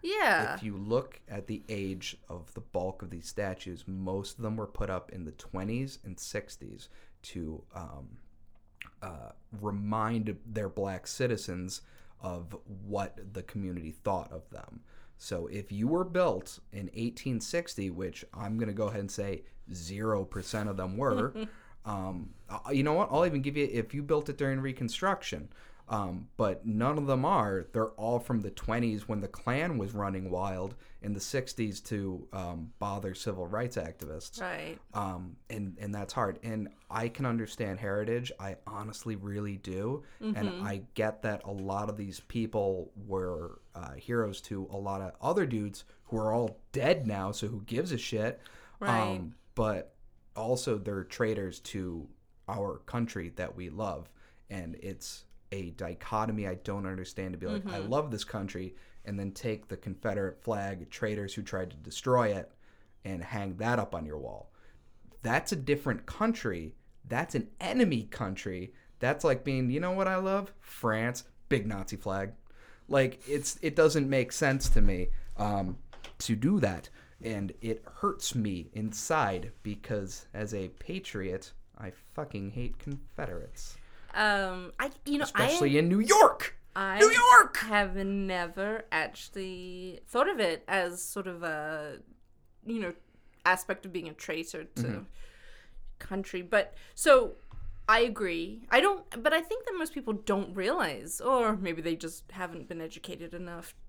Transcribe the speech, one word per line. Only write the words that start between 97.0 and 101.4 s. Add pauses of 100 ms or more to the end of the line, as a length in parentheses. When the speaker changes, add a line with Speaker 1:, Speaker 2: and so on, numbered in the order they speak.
Speaker 1:
I
agree.
I
don't, (200)
but
I
think
that
most
people
don't
realize,
or